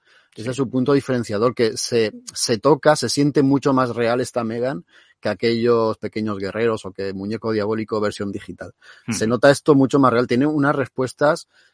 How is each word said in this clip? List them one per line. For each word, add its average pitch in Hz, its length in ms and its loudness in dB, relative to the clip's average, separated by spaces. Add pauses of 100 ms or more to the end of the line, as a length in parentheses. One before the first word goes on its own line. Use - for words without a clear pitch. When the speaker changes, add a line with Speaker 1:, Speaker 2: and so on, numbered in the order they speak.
(360)
Speaker 1:
Ese 110 80 -12
Speaker 2:
Sí. 127 60 -6
Speaker 1:
es 123 60 -6
su 131 120 -2
punto 131 260 0
diferenciador, 120 600 0
que 110 220 0
se, 113 360 -2 (220)
se - 240 -2
toca, 151 380 4
se 120 120 -4
siente 143 360 2
mucho 139 280 2
más 127 220 0
real 117 260 0
esta 120 220 -4
Megan 120 420 -6 (360)
que - 80 -6
aquellos 113 720 0
Pequeños 107 400 -6
Guerreros 107 480 -2
o 95 60 -12
que 98 220 -6
Muñeco 104 380 -6
Diabólico 110 480 -2
versión 101 320 -4
digital. 92 400 -14 (360)
Se 110 180 -2
Speaker 2:
Ujú. 110 40 0
Speaker 1:
nota 123 220 6
esto 143 240 4
mucho 135 240 4
más 127 120 6
real. 120 140 2
Tiene 123 180 2
unas 147 300 0
respuestas 139 720 -2 (280)